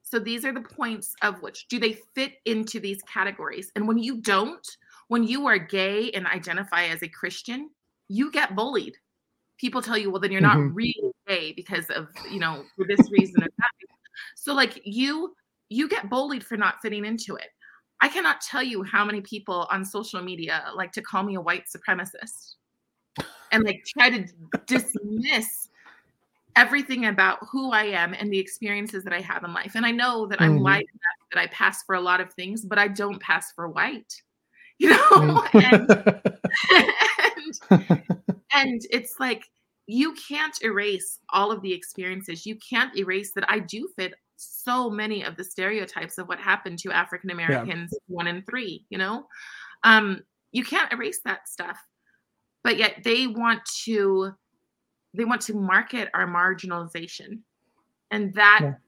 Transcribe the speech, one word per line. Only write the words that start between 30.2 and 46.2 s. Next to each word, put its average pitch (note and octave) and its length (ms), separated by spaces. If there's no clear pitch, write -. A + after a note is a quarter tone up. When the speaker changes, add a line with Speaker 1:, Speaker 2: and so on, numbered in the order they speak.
Speaker 1:
that G3 140
I'm D#3 140
Speaker 2:
Mm-hmm. C#3+ 80
Speaker 1:
white G3 300
enough - 400
that F3+ 60
I F3 80
pass F#3+ 360
for F#3+ 120
a F3+ 60
lot F3+ 200
of F3+ 120
things, G3+ 300
but G3+ 140
I G#3 100
don't G3+ 340
pass - 300
for E3+ 160
white, A3 540
<laughs> - 300
you - 120
know? - 80
Speaker 2:
Mm. - 440
Speaker 1:
And, A3 340
Speaker 2:
<laughs> - 0
Speaker 1:
and, F4+ 880
and C4 360
it's - 300
like, B3+ 300
you C4 260
can't D4+ 500
erase G3+ 560
all G3+ 220
of G3 100
the F#3+ 100
experiences. F#3 760
You A3 100
can't B3 420
erase F#3+ 360
that G3 160
I G#3+ 100
do G#3+ 360
fit F3+ 200
so B3 520
many G#3+ 340
of E3 140
the F#3+ 60
stereotypes F#3 760
of F3+ 100